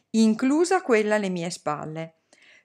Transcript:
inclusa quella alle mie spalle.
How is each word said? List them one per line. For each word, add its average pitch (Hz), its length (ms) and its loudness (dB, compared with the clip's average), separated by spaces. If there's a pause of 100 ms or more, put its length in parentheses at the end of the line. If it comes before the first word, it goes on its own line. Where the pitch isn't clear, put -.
(120)
inclusa 269 720 2
quella 214 320 2
alle 208 140 0
mie 180 200 -4
spalle. 156 680 -8 (460)